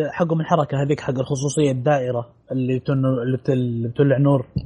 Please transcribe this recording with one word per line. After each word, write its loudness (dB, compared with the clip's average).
حقه -2
من 0
الحركة 0
هذيك 0
حق -4
الخصوصية 0
الدائرة 0
اللي 0
بتن-، 0
اللي -2
بتل-، -4
اللي -2
بتولع 2
نور 4